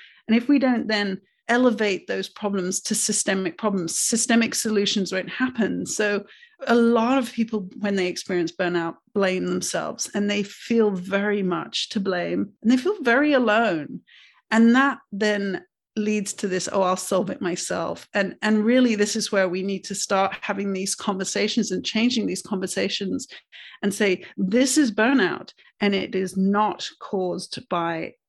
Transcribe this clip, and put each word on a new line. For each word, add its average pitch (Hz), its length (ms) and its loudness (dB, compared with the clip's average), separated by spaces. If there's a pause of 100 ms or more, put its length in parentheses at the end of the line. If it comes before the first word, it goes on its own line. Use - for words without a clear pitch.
(280)
And 226 80 4
if 233 100 2
we 285 140 6
don't 240 260 2
then 202 340 -2 (280)
elevate 220 580 2
those 190 220 -4
problems 190 540 -2
to - 120 -2
systemic 190 640 -2
problems, 196 400 -2
systemic 226 560 2
solutions 202 580 0
won't 185 160 -4
happen. 190 560 -2
So 202 400 -2 (420)
a 233 100 4
lot 233 420 4
of 240 140 -2
people, 220 360 -4 (120)
when 202 160 0
they 180 100 2
experience 175 460 -2
burnout, 175 420 -2 (200)
blame 185 320 0
themselves, 170 680 -4
and 202 160 0
they 202 140 0
feel 220 480 0
very 196 500 -2
much 170 480 -4
to - 80 -4
blame, 180 540 -2 (100)
and 220 80 4
they 262 60 6
feel 359 260 -2
very 269 300 4
alone. 214 680 2 (520)
And 233 240 8
that 269 220 2 (120)
then 202 540 -2 (320)
leads 208 360 0
to - 160 -6
this, 180 240 -2
"Oh, 196 100 2
I'll 185 140 2
solve 180 340 -2
it - 120 -8
myself." 170 720 -6
And, 196 280 -2
and 214 220 2
really, 247 300 4
this 208 200 0
is 214 160 -4
where 190 180 2
we 185 140 -2
need 196 220 -4
to 196 100 -8
start 196 460 0
having 196 320 -4
these 190 220 -4
conversations 202 760 -2
and 180 140 -4
changing 226 420 0
these 185 160 -4
conversations 190 840 -4 (540)
and 202 100 0
say, 196 320 0 (120)
"This 240 420 2
is 269 120 4
burnout, 214 640 0 (280)
and 202 140 2
it 190 200 -4
is 190 220 -2
not 202 520 2 (100)
caused - 720 -6
by 165 460 -4 (140)